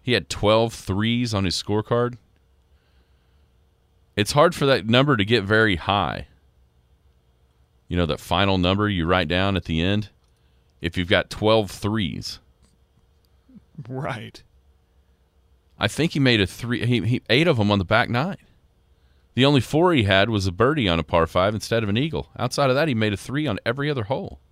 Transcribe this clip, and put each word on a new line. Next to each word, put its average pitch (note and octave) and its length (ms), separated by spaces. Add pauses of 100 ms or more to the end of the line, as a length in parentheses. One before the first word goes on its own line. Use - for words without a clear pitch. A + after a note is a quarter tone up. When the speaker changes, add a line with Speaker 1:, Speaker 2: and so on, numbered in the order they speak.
Speaker 1:
He B2 100
had F#2+ 160
twelve A2 460
threes A2+ 600
on G2 120
his F2 100
scorecard. A#2+ 600 (2000)
It's G#2 180
hard E3 200
for - 120
that B2 200
number C3 300
to G#2 80
get G#2 220
very G#2+ 320
high. D#2+ 500 (1600)
You F#2 80
know, F2 100
that D2 140
final F#2+ 380
number F#2+ 320
you F2+ 160
write F2 240
down F#2+ 260
at F2 80
the E2 180
end, G2+ 280 (720)
if E2+ 160
you've F2+ 100
got F#2 220
twelve G#2+ 420
threes. G2+ 680 (1500)
Speaker 2:
Right. A#2 560 (1400)
Speaker 1:
I - 80
think D3+ 260
he D#3+ 60
made B2 220
a F#2 60
three, - 380
he, A#2+ 160
he, A#2 280
eight C#3 180
of D#3 100
'em G#2 140
on G2+ 80
the F#2 60
back A2 240
nine. D3 280 (1000)
The B2 100
only C#3+ 160
four E3+ 320
he C3 100
had G2 260
was G#2 160
a F#2+ 60
birdie A#2 380
on E2+ 100
a D#2+ 40
par E2 220
five F#2 280
instead A2+ 280
of A2 60
an G2+ 80
eagle. A2 320 (100)
Outside C3 320
of B2+ 60
that, D#3 140
he B2 60
made A2 180
a G2 40
three D3 300
on G#2 180
every C#3 240
other C3+ 160
hole. D3+ 360 (100)